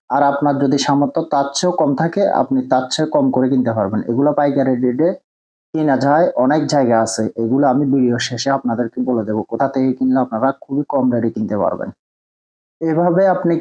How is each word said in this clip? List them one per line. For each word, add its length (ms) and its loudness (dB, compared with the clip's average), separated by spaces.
আর 140 2
আপনার 360 0
যদি 180 2
সামর্থ্য 340 0
তার 240 0
চেয়েও 220 0
কম 140 2
থাকে, 200 -2
আপনি 260 0
তার 240 2
চেয়ে 220 -2
কম 180 2
করে 180 2
কিনতে 280 0
পারবেন। 300 0
এগুলো 260 0
পাইকারি 420 0
রেটে 340 0
কিনা 240 2
যায়, 280 2
অনেক 180 2
জায়গা 280 2
আছে, 220 -2
এগুলো 300 0
আমি 160 2
ভিডিও 260 2
শেষে 320 -6
আপনাদেরকে 560 -2
বলে 160 0
দেবো 180 -4
কোথা 180 0
থেকে 240 0
কিনলে 320 0
আপনারা 240 -2
খুবই 280 -4
কম 220 0
রেটে 240 0
কিনতে 220 -4
পারবেন। 320 -2
এভাবে 460 2
আপনি 340 2